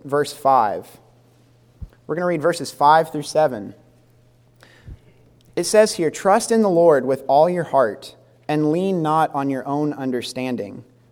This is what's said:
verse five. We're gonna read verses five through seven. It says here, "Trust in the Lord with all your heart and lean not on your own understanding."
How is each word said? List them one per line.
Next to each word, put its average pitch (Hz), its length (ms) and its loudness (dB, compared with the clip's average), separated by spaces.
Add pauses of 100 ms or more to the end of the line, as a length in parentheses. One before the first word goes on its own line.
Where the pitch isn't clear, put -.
verse 143 300 -4
five. 110 640 0 (1080)
We're 156 80 -6
gonna 175 140 -4
read 170 160 -2
verses 165 280 -2
five 156 400 4
through 147 120 -6
seven. 127 500 -2 (1800)
It 175 80 -4
says 214 300 4
here, 156 180 -2
"Trust 214 400 0
in 226 100 2
the 208 80 2
Lord 165 360 4
with 135 220 -2
all 151 220 4
your 175 140 -4
heart 120 520 -2 (320)
and 151 240 0
lean 185 300 -2
not 156 320 0
on 139 160 -4
your 131 180 -6
own 147 260 -4
understanding." 123 920 -8 (280)